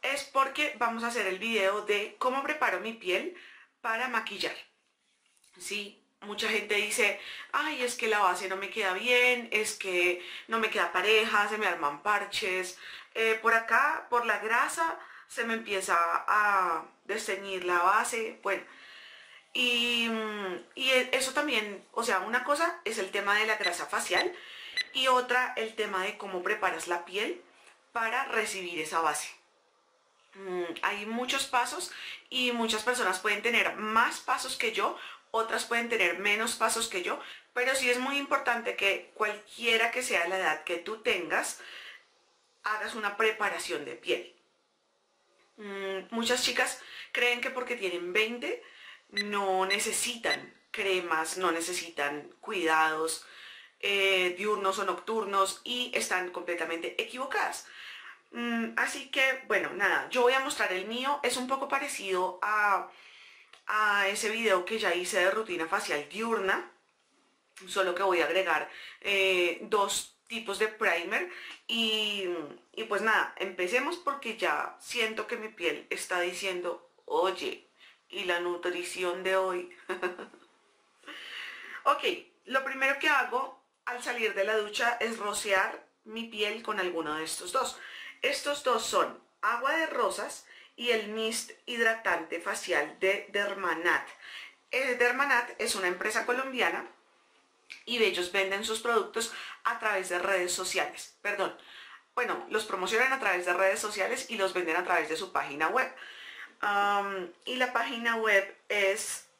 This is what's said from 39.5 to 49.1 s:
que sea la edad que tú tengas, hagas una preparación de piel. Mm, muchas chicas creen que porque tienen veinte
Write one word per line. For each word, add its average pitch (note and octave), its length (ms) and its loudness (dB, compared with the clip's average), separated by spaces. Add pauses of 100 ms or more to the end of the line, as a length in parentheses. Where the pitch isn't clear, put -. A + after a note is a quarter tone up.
que B3+ 120 -2
sea F#3 260 2
la F#3+ 100 0
edad D#3 260 2
que F3 120 -2
tú - 260 -6
tengas, G3 580 0 (1040)
hagas G#3+ 300 -2
una G#3 220 -2
preparación F#3+ 680 0
de C#3 100 -10
piel. - 400 -4 (1200)
Mm, G3 540 -6
muchas A#3+ 320 2
chicas B3+ 380 0 (320)
creen A#3+ 280 2
que B3+ 100 -2
porque B3 260 -4
tienen F3+ 360 -4
veinte A#3+ 500 0 (480)